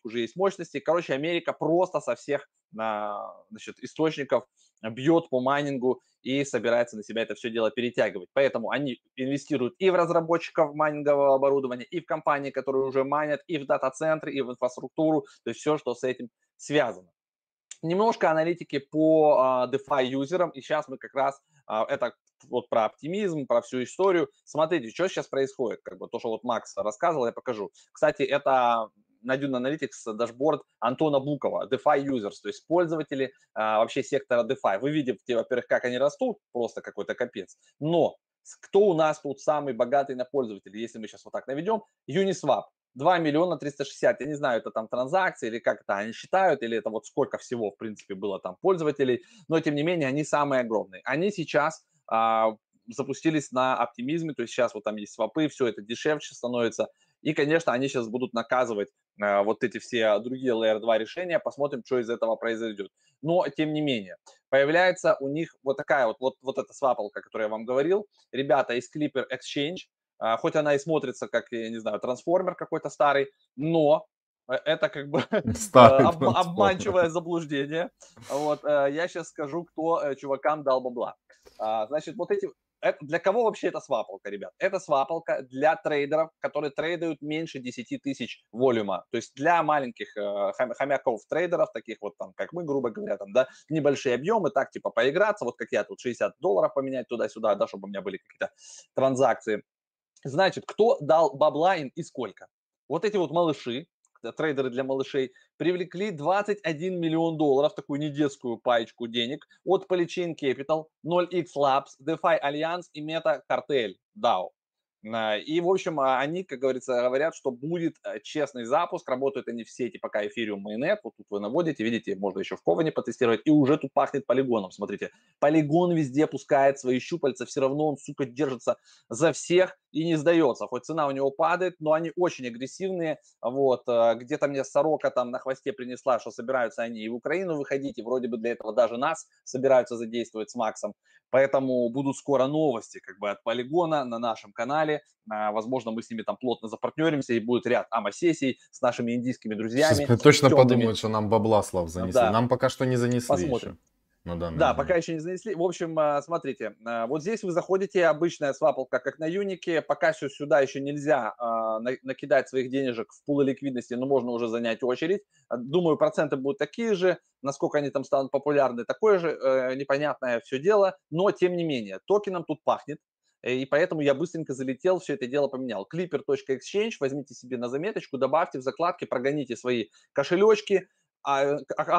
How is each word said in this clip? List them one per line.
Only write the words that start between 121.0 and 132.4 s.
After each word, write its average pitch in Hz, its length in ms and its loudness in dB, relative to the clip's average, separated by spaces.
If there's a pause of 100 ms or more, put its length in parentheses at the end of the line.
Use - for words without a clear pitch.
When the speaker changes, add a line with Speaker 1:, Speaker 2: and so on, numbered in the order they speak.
Speaker 1:
Вот 117 120 -12
тут 107 140 -20
вы 101 100 -4
наводите, 135 440 -2
видите, 107 320 -2
можно 98 240 -4
ещё 92 160 -6
в - 60 -20
Коване 165 300 2
потестировать. 117 540 0
И 151 40 4
уже 151 280 6
тут 135 160 -8
пахнет 139 320 0
полигоном, 117 460 2
смотрите. 98 380 -6 (300)
Полигон 160 540 4
везде 147 320 2
пускает 139 540 2
свои 127 200 0
щупальца, 135 460 -4
всё - 160 -4
равно 147 260 2
он, 143 100 -2
сука, 143 280 -6
держится 123 500 -2 (340)
за 123 220 2
всех 180 440 2 (160)
и 156 140 -2
не 165 120 2
сдаётся. 147 500 4
Хоть 123 180 -6
цена 156 220 -2
у 139 40 -2
него 135 200 0
падает, 175 480 0
но 156 140 2
они 165 220 0
очень 160 320 -2